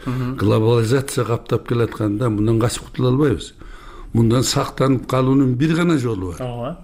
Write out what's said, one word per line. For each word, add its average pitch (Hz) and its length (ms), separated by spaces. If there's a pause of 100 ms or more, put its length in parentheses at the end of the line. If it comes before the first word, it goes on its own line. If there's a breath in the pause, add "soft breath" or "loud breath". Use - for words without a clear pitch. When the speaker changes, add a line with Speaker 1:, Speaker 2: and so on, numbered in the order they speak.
Speaker 1:
эле. 127 100
Speaker 2:
Мгм. 127 220
Speaker 1:
Глобализация 113 880
каптап 113 420
келатканда 113 640
мындан 110 300
качып 117 260
кутула 127 240
албайбыз. 131 440 (600 loud breath)
Мындан 117 300
сактанып 135 640
калуунун 131 480
бир 160 200
гана 170 220
жолу 104 360
бар. 82 80
Speaker 2:
Ооба. 123 420